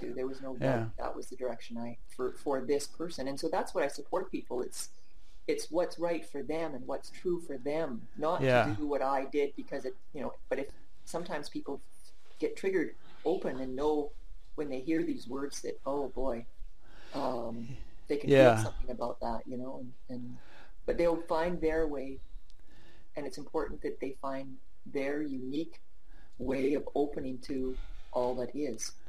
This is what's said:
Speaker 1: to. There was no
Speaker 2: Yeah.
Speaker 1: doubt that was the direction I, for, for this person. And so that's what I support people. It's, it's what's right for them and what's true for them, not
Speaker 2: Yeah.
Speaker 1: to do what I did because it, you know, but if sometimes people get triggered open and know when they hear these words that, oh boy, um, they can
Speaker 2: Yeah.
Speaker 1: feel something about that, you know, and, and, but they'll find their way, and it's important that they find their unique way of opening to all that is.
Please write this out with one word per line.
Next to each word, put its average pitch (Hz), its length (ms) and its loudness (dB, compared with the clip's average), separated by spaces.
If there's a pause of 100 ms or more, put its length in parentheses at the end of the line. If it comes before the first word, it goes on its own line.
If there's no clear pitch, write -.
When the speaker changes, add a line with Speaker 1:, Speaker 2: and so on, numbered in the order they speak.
Speaker 1:
to. 120 120 -4
There 127 140 -2
was 135 140 -4
no 131 180 -4
Speaker 2:
Yeah. 135 180 4
Speaker 1:
doubt 113 200 -2
that 127 180 -4
was 127 120 -6
the - 80 -6
direction 117 420 -4
I, 120 200 -4 (100)
for, 127 260 -2
for 135 280 0
this 139 260 0
person. 160 400 -4
And 135 120 -4
so 160 100 4
that's 190 240 6
what 269 100 4
I 139 40 6
support - 440 0
people. - 300 0
It's, - 280 -2 (580)
it's 151 220 0
what's 165 300 2
right 170 260 0
for 139 160 -4
them 156 320 -2
and 127 140 -4
what's 139 220 -4
true 175 320 0
for 143 160 -4
them, 139 500 0 (100)
not 156 240 2
Speaker 2:
Yeah. 123 240 8
Speaker 1:
to 107 100 2
do 101 120 0
what 139 140 2
I 135 240 2
did 143 320 2
because 135 260 -4
it, 131 120 -4 (180)
you 143 80 -4
know, 120 120 -2 (140)
but 131 120 0
if 139 80 -2 (380)
sometimes 170 440 -2
people - 320 -4 (580)
get - 160 0
triggered 185 400 2 (300)
open 151 340 0
and 131 160 -2
know 147 360 2 (440)
when 147 140 0
they 131 100 -2
hear 160 240 2
these 131 240 -2
words 135 360 -2
that, - 220 -2
oh 139 240 0
boy, 131 360 2 (680)
um, 120 640 -2 (300)
they 147 100 0
can 139 120 2
Speaker 2:
Yeah. 131 260 12
Speaker 1:
feel 110 100 4
something - 260 2
about 120 300 -2
that, 117 260 -2
you 127 100 -4
know, 131 220 -4
and, 127 140 -4 (160)
and, 127 280 -4 (480)
but - 120 2
they'll 165 260 4
find 170 380 2
their 160 260 4
way, 135 320 -2 (960)
and 143 120 -2
it's 131 100 -4
important 151 440 -2
that - 180 -2
they 135 120 -2 (100)
find 135 360 -2 (280)
their 139 360 0
unique 139 580 -2 (580)
way 135 360 2
of - 220 2
opening 143 440 0
to 131 380 0 (340)
all 123 240 2
that 123 200 -2
is. 135 360 -2 (180)